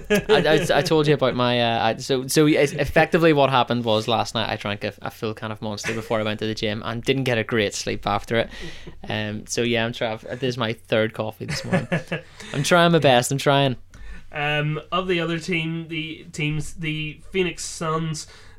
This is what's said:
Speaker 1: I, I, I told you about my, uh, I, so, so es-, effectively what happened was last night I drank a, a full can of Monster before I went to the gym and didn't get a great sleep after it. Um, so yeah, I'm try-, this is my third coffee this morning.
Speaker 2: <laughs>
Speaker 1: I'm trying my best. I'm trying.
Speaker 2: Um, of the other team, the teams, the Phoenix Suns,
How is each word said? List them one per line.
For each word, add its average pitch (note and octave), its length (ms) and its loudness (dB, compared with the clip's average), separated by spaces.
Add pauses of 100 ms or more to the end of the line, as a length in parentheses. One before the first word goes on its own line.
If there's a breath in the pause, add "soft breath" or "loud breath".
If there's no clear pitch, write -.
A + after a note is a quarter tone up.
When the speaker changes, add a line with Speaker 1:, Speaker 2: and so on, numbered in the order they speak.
(100)
Speaker 1:
I, D#3 640 4
I, - 80 2
I - 20 6
told D#3 240 2
you D3+ 80 4
about C3 220 2
my, B2 260 2
uh, A#2 220 2
I, A2+ 140 2
so, C3 300 -2
so D3+ 200 4
es-, C#3+ 260 4
effectively D#3+ 600 4
what C#3 180 6
happened A#2+ 320 2
was G#2+ 240 2
last G#2+ 260 0
night A2 160 -2
I G#2+ 60 -2
drank G#2 300 -6
a, G2+ 80 -4 (100)
a - 80 -8
full G#2+ 240 -6
can A2 160 -8
of G#2+ 100 -12
Monster G#2+ 320 -6
before A2 260 -2
I G#2+ 40 -2
went G#2+ 160 -2
to A2 80 -4
the A2 80 -2
gym A2 280 -4
and A2+ 200 -6
didn't C3+ 220 0
get A#2+ 120 0
a A2 60 0
great G#2+ 320 0
sleep - 320 -6
after G#2 300 -2
it. - 120 0 (580 loud breath)
Um, G#2+ 380 -6
so - 160 -4
yeah, A#2 240 2
I'm A#2+ 80 -4
try-, A2+ 220 -4
this - 280 -12
is B2 140 -2
my A#2 160 -2
third A2 400 0
coffee A2 320 -8
this - 200 -4
morning. B2 220 -2 (340)
Speaker 2:
<laughs> - 320 -16
Speaker 1:
I'm C#3+ 100 -2
trying E3+ 300 6
my E3 60 6
best. B2+ 320 6
I'm C#3 60 0
trying. C#3 380 2 (560 loud breath)
Speaker 2:
Um, D3+ 480 -2 (120)
of F#3 160 0
the F3 120 2
other E3 200 -2
team, E3 500 -4
the D#3+ 420 -8
teams, D3+ 440 -2
the D#3 460 -6 (100)
Phoenix F3+ 340 -2
Suns, D#3+ 640 -4 (320 loud breath)